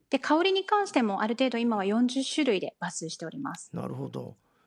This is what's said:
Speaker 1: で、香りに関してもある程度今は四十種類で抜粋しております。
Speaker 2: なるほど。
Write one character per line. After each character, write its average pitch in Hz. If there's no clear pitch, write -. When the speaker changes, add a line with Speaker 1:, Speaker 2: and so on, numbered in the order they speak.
Speaker 1:
で、 269
香 302
り 381
に 381
関 403
し 392
て 254
も 202
あ 214
る 226
程 262
度 240
今 233
は 196
四 220
十 254
種 302
類 208
で 180
抜 170
粋 160
し -
て 165
お 160
り -
ま 147
す。 -
Speaker 2:
な 120
る 127
ほ 131
ど。 123